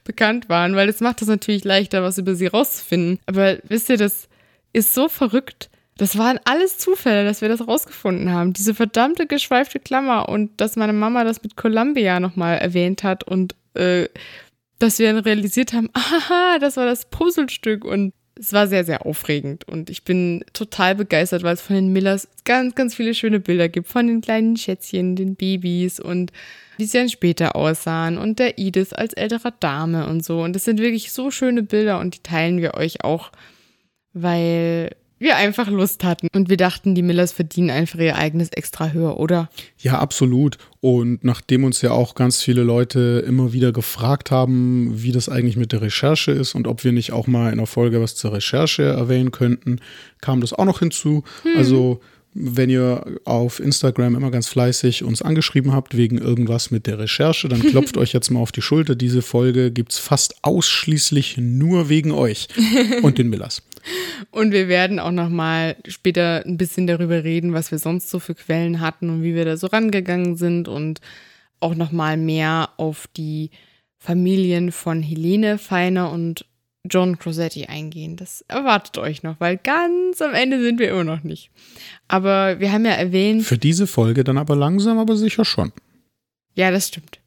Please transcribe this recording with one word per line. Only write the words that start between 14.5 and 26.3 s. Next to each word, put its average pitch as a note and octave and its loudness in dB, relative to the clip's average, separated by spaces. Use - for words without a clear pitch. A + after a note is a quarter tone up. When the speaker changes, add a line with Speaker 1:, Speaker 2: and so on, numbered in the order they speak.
Speaker 1:
dass A3+ 2
wir A3 4
dann A3 0
realisiert G#3+ 0
haben, A3+ 0
<laughs> - -8
aha, E4+ 2
das C#4 0
war B3 2
das A#3+ -2
Puzzlestück C4 0
und G3 -2
es G3+ -4
war G#3 6
sehr, F#3 0
sehr D#3+ -4
aufregend D3 -6
und D#3+ -8
ich F3+ -14
bin F3 0
total G3 0
begeistert, F#3 0
weil F3 0
es F3 -6
von G3 -2
den F#3+ 2
Millers G3 0
ganz, B3+ 0
ganz B3 -2
viele A3+ -2
schöne G#3+ 0
Bilder F3 0
gibt, F3 -6
von A#3+ 0
den A#3 0
kleinen A3+ 2
Schätzchen, F#3 -4
den F#3+ -4
Babys F3+ -2
und F3+ -4